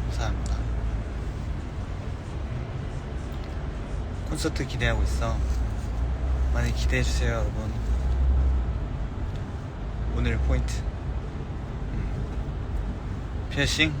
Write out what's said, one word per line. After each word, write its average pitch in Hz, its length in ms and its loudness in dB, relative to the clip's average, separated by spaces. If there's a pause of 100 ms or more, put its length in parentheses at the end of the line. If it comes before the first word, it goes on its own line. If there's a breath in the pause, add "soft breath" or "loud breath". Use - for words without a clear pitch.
감사합니다. - 520 0 (3750)
콘서트 147 380 0
기대하고 117 360 2
있어. 113 340 2 (1160)
많이 120 200 4
기대해주세요, 123 580 4
여러분. 110 400 0 (2500)
오늘 117 240 4
포인트. - 420 2 (1120)
음. - 1600 -2
피어싱? 151 500 4